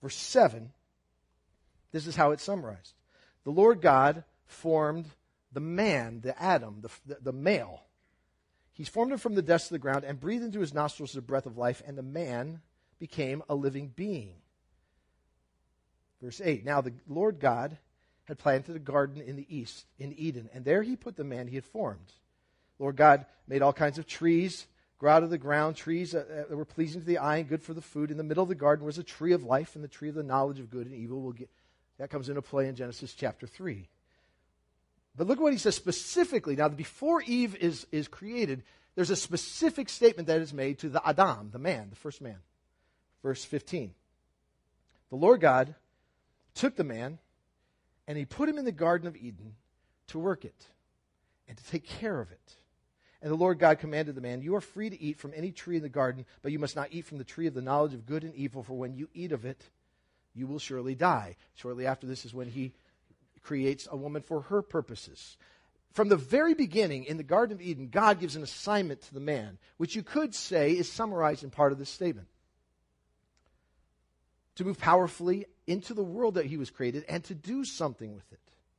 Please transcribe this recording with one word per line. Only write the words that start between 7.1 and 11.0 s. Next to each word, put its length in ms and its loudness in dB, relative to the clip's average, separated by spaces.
the 100 -4
male. 520 0
He's 160 -12
formed 220 0
him 80 -2
from 160 -2
the 60 2
dust 260 4
of 80 -6
the 40 -4
ground 240 -2
and 160 -10
breathed 240 -4
into 160 -6
his 140 -4
nostrils 400 -4